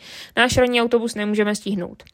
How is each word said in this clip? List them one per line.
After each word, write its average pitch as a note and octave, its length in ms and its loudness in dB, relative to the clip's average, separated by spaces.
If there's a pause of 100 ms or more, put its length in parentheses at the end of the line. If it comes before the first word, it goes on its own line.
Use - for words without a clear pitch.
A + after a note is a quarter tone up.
(360)
Náš A#3+ 220 4
ranní B3 240 4
autobus A#3 340 0
nemůžeme G#3 400 0
stihnout. G3 480 -8 (100)